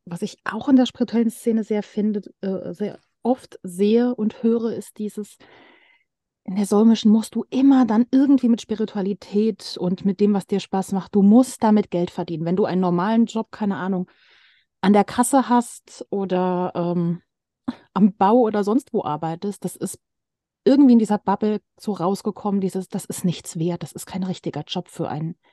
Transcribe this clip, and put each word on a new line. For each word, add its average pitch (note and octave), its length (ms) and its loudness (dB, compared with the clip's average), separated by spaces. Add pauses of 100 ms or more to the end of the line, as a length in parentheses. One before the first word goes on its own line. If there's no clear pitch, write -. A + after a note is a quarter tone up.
was E3+ 160 -12
ich - 220 -8
auch - 240 -8
in C#4 80 6
der B3+ 100 4
spirituellen A#3 440 -2
Szene A3+ 340 -4
sehr G#3 180 -4
finde, G#3 400 -4 (200)
äh, F#3+ 320 -8
sehr G3+ 260 -8 (220)
oft - 400 -4
sehe G#3 520 0
und - 280 -6
höre, A3+ 300 0
ist - 260 -12
dieses, G#3 400 -12 (1080)
in F#3 120 -10
der G#3 100 0
Soul G#3 200 4
Mission A3 260 4
musst G#3+ 220 0
du G#3 160 -4
immer C4+ 340 4
dann A3 260 2
irgendwie C4 380 4
mit A3 140 2
Spiritualität G#3 1160 -4
und F3+ 260 -4
mit G3 160 0
dem, G#3 120 4
was G3 140 -2
dir G3 140 -4
Spaß - 320 -6
macht, F#3+ 220 -6
du G3+ 80 4
musst A3+ 400 4
damit G#3+ 280 2
Geld F3 200 -2
verdienen. E3 360 -8
Wenn F3+ 100 -2
du G3+ 80 2
einen F3 160 -2
normalen F#3 460 0
Job, - 260 -8
keine A#3 240 -4
Ahnung, F#3 320 -6 (720)
an G3 140 4
der G3+ 100 4
Kasse B3 440 0
hast - 640 -4
oder, F#3 640 -2
ähm, F3 480 -2 (720)
am F#3+ 220 4
Bau G#3 240 4
oder G#3+ 240 0
sonst - 300 -2
wo G#3+ 100 -4
arbeitest, E3 600 -8
das F3+ 120 -10
ist - 240 -10 (640)
irgendwie C4 300 6
in A#3 60 8
dieser G#3 180 0
Bubble G#3 420 -2 (200)
so G#3+ 140 -6
rausgekommen, G3 640 -4
dieses, F#3 280 -6
das - 180 -10
ist - 180 -8
nichts - 340 -6
wert, E3+ 240 -4
das - 100 -12
ist - 140 -16
kein F#3+ 180 -8
richtiger E3+ 420 -8
Job - 220 -10
für - 220 -8
einen, D#3+ 260 -8 (160)